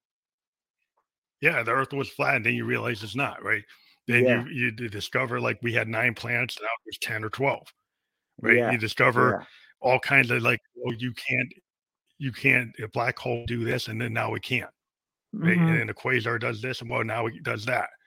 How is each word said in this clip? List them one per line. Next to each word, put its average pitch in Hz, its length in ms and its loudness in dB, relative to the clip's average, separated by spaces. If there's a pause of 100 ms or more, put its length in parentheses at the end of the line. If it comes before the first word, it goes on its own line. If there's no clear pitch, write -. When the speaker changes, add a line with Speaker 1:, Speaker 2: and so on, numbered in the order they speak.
(1400)
Speaker 1:
Yeah, 147 220 2
the 113 100 2
earth 131 200 2
was 139 180 -4
flat, 135 260 0
and 110 100 0
then 120 80 2
you 117 100 -2
realize 117 380 -2
it's 104 140 -10
not, 127 280 -4
right? 104 200 0 (420)
Then 120 200 6
Speaker 2:
Yeah. 120 180 4
Speaker 1:
you, - 20 -10
you 123 260 -2
d-, 117 160 -8
discover, 120 520 -4
like, 117 220 0
we 117 100 0
had 113 160 0
nine 113 260 2
planets, 120 460 -4
now 107 80 -6 (160)
there's - 140 -14
ten 110 260 -4
or 110 60 -2
twelve, 127 380 -2 (760)
right? 113 200 6
Speaker 2:
Yeah, 117 100 2
Speaker 1:
You 120 60 2
discover 123 600 4
Speaker 2:
yeah. - 80 -12 (340)
Speaker 1:
all 127 200 4
kinds 131 300 4
of, 123 120 0
like, 120 180 2 (260)
"Oh, 123 60 -4
you 120 220 -6
can't, 127 380 -6 (680)
you 135 140 -4
can't, 127 480 2
a 107 80 -8
black 123 300 -2
hole 117 280 -4
do 117 180 -4
this," 123 240 -2
and 110 120 -6
then 120 140 -4
now 113 180 -2
we 107 80 -6
can't, - 300 -4 (680)
right? 175 200 4
Speaker 2:
Mm-hmm. 165 200 4
Speaker 1:
And 110 100 -4
a 107 40 -6
quasar 117 460 0
does 113 220 -4
this, 127 200 -6
and, 117 80 -12
well, 117 140 -2
now 113 220 -2
it 117 180 -8
does 113 220 -4
that. 120 240 0 (160)